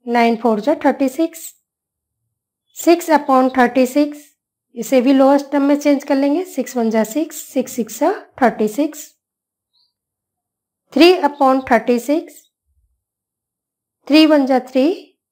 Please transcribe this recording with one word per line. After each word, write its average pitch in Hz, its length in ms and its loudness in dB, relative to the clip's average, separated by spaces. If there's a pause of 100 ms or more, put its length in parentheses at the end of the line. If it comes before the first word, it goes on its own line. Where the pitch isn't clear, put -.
नाइन 233 300 0
फ़ोर 220 240 0
जा 285 140 0 (100)
थर्टी 269 240 0
सिक्स, 330 320 -6 (1400)
सिक्स 339 340 0
upon 262 460 2
थर्टी 247 300 2
सिक्स, 294 320 -2 (560)
इसे 247 260 -2
भी 262 120 2
लोएस्ट 277 380 2
टर्म 285 120 -2
में 285 140 2
चेंज 285 280 0
कर 285 120 -2
लेंगे, 285 280 -2
सिक्स 254 320 -8
वन 226 140 -2
जा 220 140 0
सिक्स, 302 400 -6
सिक्स - 280 -6
सिक्स - 280 -8
जा 330 120 0 (300)
थर्टी 220 260 0
सिक्स, 294 360 -6 (1900)
थ्री 339 280 6
upon 269 400 0 (100)
थर्टी 240 280 0
सिक्स, 285 420 -6 (1700)
थ्री 311 180 6
वन 294 200 2
जा 262 140 0
थ्री, 254 260 -2 (460)